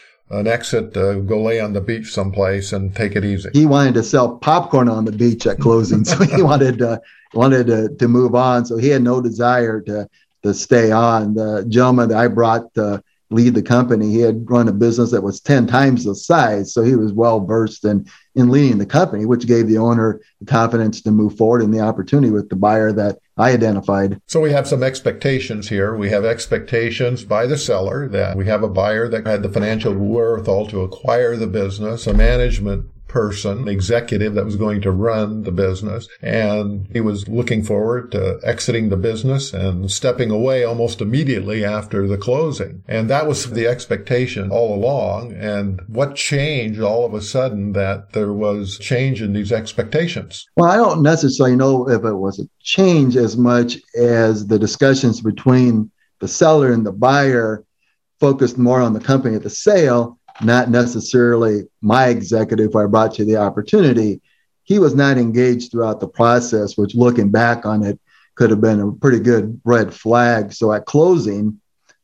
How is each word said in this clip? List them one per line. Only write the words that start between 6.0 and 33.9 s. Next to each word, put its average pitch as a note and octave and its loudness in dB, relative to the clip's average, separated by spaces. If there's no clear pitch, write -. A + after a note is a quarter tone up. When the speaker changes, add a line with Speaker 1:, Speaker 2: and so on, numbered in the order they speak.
Speaker 2:
so - 2
he - 2
<laughs> C#3 4
wanted C3 2
to, A2+ -2
wanted B2+ 4
to, A2 2
to A#2+ 2
move A#2+ 4
on. B2 2
So A#2 -6
he B2 0
had C3+ 2
no B2 0
desire A#2 0
to, G#2 -8
to G2+ 0
stay A2+ 2
on. A2+ 2
The G#2+ -4
gentleman B2 4
that G#2+ 0
I A#2+ 4
brought A2+ 0
to G#2 -2
lead A#2 4
the G#2+ 0
company, A#2+ 2
he A2+ 2
had A#2 0
run A#2+ 4
a G#2 0
business A2+ 2
that G#2 0
was G2 -6
ten C3+ 2
times B2+ 2
the G2+ -2
size, G#2+ 0
so A#2 2
he B2+ 4
was G#2+ 0
well A2+ 2
versed A2 -2
in, G#2 0
in B2 4
leading C3+ 4
the G2+ 0
company, G#2+ 0
which A#2+ 0
gave A#2 4
the A2 2
owner A2 2
the - -20
confidence A2+ 0
to A2 -2
move G#2+ 2
forward A2+ 4
and G#2+ 0
the A2 0
opportunity A2+ 0
with G2+ -2
the F#2+ -6
buyer G#2+ 2
that G2+ -2
I B2 4
identified. G2+ 0
Speaker 1:
So D#3+ -2
we D3+ 0
have C#3 0
some C3 0
expectations C3 -4
here. G#2 -2
We G2+ -2
have G#2+ 0
expectations A#2 -4
by A2 -2
the C#3+ -2
seller G2 -4
that F#2+ -4
we G2 -2
have G#2+ 0
a A2 -2
buyer G#2+ -2
that A2 -6
had G#2 -2
the - -4
financial G#2+ -2
wherewithal G#2+ -2
to G2+ -6
acquire A#2 -2
the A2 -6
business, G2+ -6
a G#2+ 0
management A2 2
person, G#2+ -4
executive G#2 -2